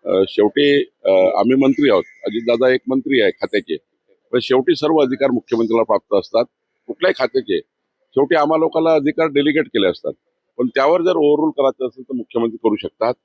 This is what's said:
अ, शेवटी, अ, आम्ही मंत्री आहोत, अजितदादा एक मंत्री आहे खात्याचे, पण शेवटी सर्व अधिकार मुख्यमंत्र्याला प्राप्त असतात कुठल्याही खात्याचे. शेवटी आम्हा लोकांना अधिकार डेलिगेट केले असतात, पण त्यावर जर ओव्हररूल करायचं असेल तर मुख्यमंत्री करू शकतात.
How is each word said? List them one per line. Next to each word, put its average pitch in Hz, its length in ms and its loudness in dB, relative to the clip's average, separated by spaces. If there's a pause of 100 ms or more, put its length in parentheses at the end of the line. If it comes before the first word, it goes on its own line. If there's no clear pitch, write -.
अ, 95 220 2
शेवटी, 143 560 0 (220)
अ, - 40 2
आम्ही 131 460 2
मंत्री 135 340 2
आहोत, 95 140 2 (220)
अजितदादा 117 480 0
एक 127 140 -2
मंत्री 131 340 -2
आहे 95 100 2
खात्याचे, 92 460 -6 (540)
पण 123 80 0
शेवटी 139 360 0
सर्व 156 220 0
अधिकार 135 340 0
मुख्यमंत्र्याला 113 520 -2
प्राप्त 104 320 -2
असतात 113 300 0 (420)
कुठल्याही - 340 -2
खात्याचे. 110 380 -2 (500)
शेवटी 139 260 0
आम्हा 156 220 2
लोकांना 160 360 0
अधिकार 156 340 0
डेलिगेट 143 380 0
केले 104 220 0
असतात, 73 240 -4 (460)
पण 123 100 0
त्यावर 147 340 0
जर 180 140 0
ओव्हररूल 147 340 2
करायचं 135 380 -2
असेल 127 160 -12
तर 135 100 -12
मुख्यमंत्री 117 500 -4
करू 104 120 2
शकतात. 110 380 -4 (120)